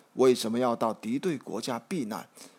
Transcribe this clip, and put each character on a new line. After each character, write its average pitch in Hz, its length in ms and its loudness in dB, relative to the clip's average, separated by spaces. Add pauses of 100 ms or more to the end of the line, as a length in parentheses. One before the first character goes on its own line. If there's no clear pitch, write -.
(140)
为 127 200 6
什 113 160 -2
么 117 80 0
要 123 160 2
到 117 200 0
敌 117 240 -4
对 165 180 -2
国 98 240 -8
家 120 180 -6
避 147 280 -6
难？ 104 200 -8 (320)